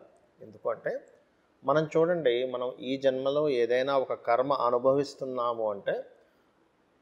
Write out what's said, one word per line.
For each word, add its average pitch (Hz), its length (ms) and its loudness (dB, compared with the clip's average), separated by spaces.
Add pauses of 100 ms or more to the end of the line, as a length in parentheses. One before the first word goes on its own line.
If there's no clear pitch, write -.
(420)
ఎందుకంటే 117 580 -6 (640)
మనం 151 320 2
చూడండి, 156 500 2
మనం 123 340 -4
ఈ 127 160 -4
జన్మలో 135 520 0
ఏదైనా 127 500 2
ఒక 127 140 -2
కర్మ 123 400 0
అనుభవిస్తున్నాము 123 1160 0
అంటే, 127 320 -6 (1000)